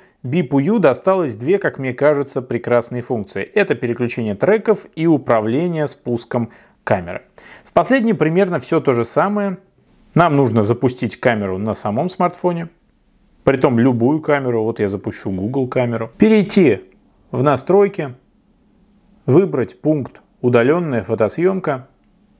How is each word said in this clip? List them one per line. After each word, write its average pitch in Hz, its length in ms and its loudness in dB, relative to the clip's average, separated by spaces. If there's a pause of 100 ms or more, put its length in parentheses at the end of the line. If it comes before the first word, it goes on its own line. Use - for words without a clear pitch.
(240)
бипу 135 360 0
Ю 208 200 2
досталось 160 560 0
две, 147 240 0
как 156 180 -4
мне 131 160 -6
кажется, 139 480 0
прекрасные 120 600 -2
функции. 104 420 -6
Это - 320 0
переключение 117 580 -4
треков 202 640 0
и 160 120 -2
управление 139 800 0
спуском 120 640 -6 (340)
камеры. 90 380 -4 (400)
С - 60 -20
последней 220 440 2
примерно 170 460 0
все 160 200 -2
то 131 140 2
же 117 100 0
самое. 196 540 -2 (560)
Нам 160 220 4
нужно 117 280 2
запустить 120 560 -2
камеру 101 380 0
на 104 160 -4
самом 120 360 -4
смартфоне, 175 580 -4 (800)
притом 131 340 4
любую 123 400 2
камеру, 135 440 -2
вот 110 180 -4
я 101 80 0
запущу 101 420 -8
Google 123 360 -4
камеру. 120 500 -2
Перейти 202 640 4 (500)
в 127 120 -2
настройки, 151 720 0 (1120)
выбрать 143 540 2
пункт 151 420 -2 (200)
«Удаленная 123 600 2
фотосъемка». 131 840 -2 (520)